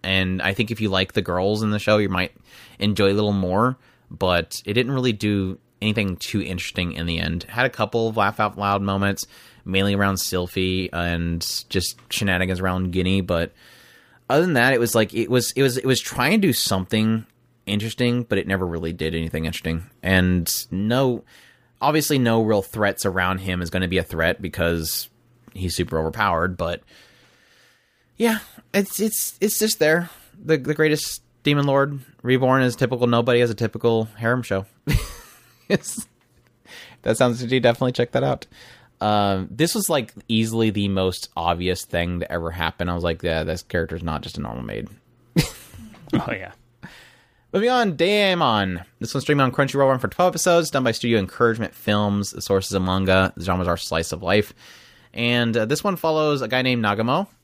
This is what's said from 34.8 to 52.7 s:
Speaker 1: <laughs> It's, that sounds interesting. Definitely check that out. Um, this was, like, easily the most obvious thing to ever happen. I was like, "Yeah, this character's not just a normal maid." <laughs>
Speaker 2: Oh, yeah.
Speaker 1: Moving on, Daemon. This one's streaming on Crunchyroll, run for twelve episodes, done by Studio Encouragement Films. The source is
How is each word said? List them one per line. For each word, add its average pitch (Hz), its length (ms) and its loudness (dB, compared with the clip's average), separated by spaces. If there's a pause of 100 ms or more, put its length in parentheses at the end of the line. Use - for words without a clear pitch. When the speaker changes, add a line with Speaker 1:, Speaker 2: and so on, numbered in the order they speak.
Speaker 1:
<laughs> 147 80 2 (720)
It's, - 400 -2 (920)
that 113 160 0
sounds 123 240 2
interesting. 123 220 0
Definitely 123 300 2
check 123 180 -2
that 127 120 0
out. 135 220 -4 (560)
Um, 101 480 2
this 151 240 -2
was, 202 160 -2
like, 139 240 -2 (140)
easily 113 420 2
the 101 200 0
most 95 460 -2
obvious 87 500 -2
thing 87 340 -2
to - 120 -6
ever 82 200 -4
happen. 85 360 -4
I 87 60 -2
was 85 100 -4
like, 82 200 -2
"Yeah, 80 200 -2
this 80 200 -6
character's 82 400 -4
not 78 180 -6
just - 160 -12
a 80 40 -8
normal 62 220 -8
maid." 53 260 -10 (460)
<laughs> 165 60 2 (720)
Speaker 2:
Oh, - 180 -2
yeah. 95 200 -10 (1000)
Speaker 1:
Moving 226 200 2
on, 226 240 2
Daemon. 160 880 2 (140)
This - 160 -8
one's 135 80 -2
streaming 143 200 2
on 127 80 4
Crunchyroll, 139 380 2
run 131 80 4
for 120 100 -2
twelve 180 260 2
episodes, 170 360 2
done 131 140 0
by 120 80 2
Studio 117 260 0
Encouragement 110 560 0
Films. 101 560 0
The - 140 -10
source 95 240 2
is 98 60 -6